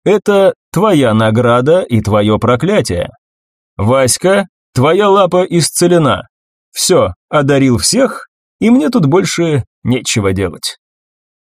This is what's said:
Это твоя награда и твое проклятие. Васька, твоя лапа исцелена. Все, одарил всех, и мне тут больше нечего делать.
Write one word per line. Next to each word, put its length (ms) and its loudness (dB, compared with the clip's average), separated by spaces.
Это 500 2
твоя 420 2
награда 680 2
и 200 -2
твое 380 0
проклятие. 720 -2
Васька, 720 0
твоя 340 2
лапа 360 2
исцелена. 840 0
Все, 400 0
одарил 500 0
всех, 480 -2
и 100 0
мне 200 2
тут 180 0
больше 580 0
нечего 480 -2
делать. 440 -6